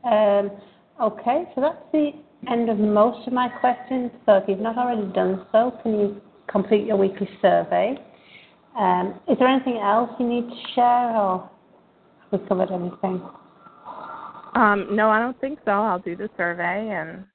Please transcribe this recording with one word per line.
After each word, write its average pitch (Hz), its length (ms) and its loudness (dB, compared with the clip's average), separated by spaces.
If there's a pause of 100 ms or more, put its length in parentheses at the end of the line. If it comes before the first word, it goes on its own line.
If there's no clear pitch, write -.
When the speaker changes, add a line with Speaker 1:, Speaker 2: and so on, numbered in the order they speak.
Speaker 1:
Um, 208 460 4 (480)
okay, 247 460 -2 (100)
so 254 60 -4
that's 302 160 0 (160)
the 294 200 2 (380)
end 233 200 0
of 208 80 0
most 214 480 4
of 247 80 -4
my 247 120 0
questions. 247 640 -2 (140)
So 208 120 6
if 190 120 2
you've 190 100 0
not 226 200 -4
already 226 340 -2
done 185 400 0
so, 240 300 2
can 214 180 0
you 202 200 -2 (300)
complete 208 360 2
your 214 100 0
weekly 190 320 0 (140)
survey? 175 560 2 (760)
Um, 185 540 0
is 269 100 4
there 254 100 4
anything 262 280 0
else 220 420 0
you 247 80 -2
need 240 220 -2
to 240 80 -14 (180)
share, 240 400 2
or 185 360 0 (800)
have 190 100 0
we - 80 -16
covered 185 220 0
everything? 180 500 -6 (1300)
Speaker 2:
Um, 208 380 4
no, 214 180 2
I 214 80 4
don't 247 240 -4
think 277 240 -6
so. 208 60 0
I'll 202 260 0
do 175 180 -8
the 196 220 -10
survey 175 500 -4
and 175 460 -10